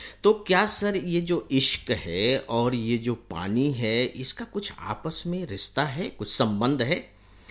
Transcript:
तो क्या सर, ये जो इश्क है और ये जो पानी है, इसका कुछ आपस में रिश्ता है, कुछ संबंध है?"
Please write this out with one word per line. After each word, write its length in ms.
तो 80
क्या 340
सर, 300
ये 240
जो 300
इश्क 400
है 480
और 360
ये 240
जो 160
पानी 580
है, 320
इसका 400
कुछ 340
आपस 480
में 200
रिश्ता 380
है, 260
कुछ 220
संबंध 500
है?" 280